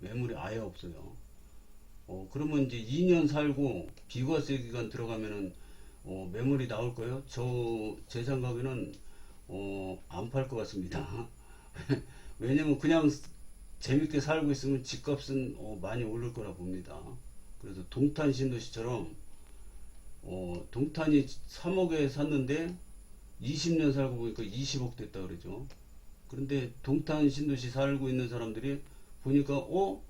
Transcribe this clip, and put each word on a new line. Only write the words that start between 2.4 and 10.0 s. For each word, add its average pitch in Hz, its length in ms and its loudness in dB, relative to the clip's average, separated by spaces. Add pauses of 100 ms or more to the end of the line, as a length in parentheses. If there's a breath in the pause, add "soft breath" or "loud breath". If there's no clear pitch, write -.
이제 117 120 -4
이 131 280 2
년 165 200 10
살고 143 640 2 (180)
비과세 135 520 2
기간 117 320 -4
들어가면은, 110 600 -4 (520 loud breath)
어, 92 280 -6
매물이 127 360 2
나올 120 260 -2
거예요? 127 320 -4
저, 117 720 -2 (100)
제 120 160 -6
생각에는, 123 720 -2 (540 loud breath)
어, 95 600 -6